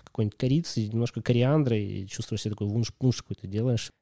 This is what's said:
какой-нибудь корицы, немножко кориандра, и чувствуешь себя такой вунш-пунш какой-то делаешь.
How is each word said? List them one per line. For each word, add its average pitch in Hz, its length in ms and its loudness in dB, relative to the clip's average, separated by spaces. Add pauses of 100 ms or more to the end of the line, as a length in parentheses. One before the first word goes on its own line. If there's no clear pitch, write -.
какой-нибудь - 340 -2
корицы, 127 500 0
немножко 113 340 -2
кориандра, 123 560 4
и 98 300 -4
чувствуешь - 340 -6
себя 107 120 -4
такой 101 140 -2
вунш-пунш 117 540 0
какой-то - 260 -12
делаешь. 113 420 -2 (120)